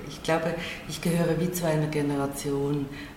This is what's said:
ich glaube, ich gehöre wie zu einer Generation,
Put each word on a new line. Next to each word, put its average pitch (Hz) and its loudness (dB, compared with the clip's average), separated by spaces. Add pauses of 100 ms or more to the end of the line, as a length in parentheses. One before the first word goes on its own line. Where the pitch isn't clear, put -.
ich - -12
glaube, 165 2 (340)
ich - -6
gehöre 165 4
wie 180 2
zu 170 -2
einer 156 4
Generation, 143 0 (320)